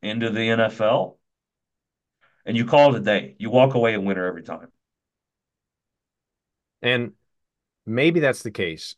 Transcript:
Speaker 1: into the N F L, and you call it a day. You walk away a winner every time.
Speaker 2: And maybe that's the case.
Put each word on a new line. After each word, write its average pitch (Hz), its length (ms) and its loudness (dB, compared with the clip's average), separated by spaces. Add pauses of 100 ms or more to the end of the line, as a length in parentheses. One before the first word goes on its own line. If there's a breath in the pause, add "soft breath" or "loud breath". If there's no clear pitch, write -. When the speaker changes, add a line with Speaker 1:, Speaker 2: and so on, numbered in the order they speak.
Speaker 1:
into 113 280 -4
the 113 180 -2
N 113 120 2
F 110 200 0
L, 110 380 0 (1300)
and 113 100 -4
you 117 80 0
call 147 300 6
it 107 60 -2
a 101 40 -8
day. 101 340 -2
You 110 120 -8
walk 127 240 4
away 117 200 2
a 101 60 -4
winner 95 240 -4
every 85 200 -8
time. 82 280 -16 (2000)
Speaker 2:
And 120 320 -2 (720)
maybe 151 360 0
that's 135 240 -2
the 110 80 -8
case. 82 460 -8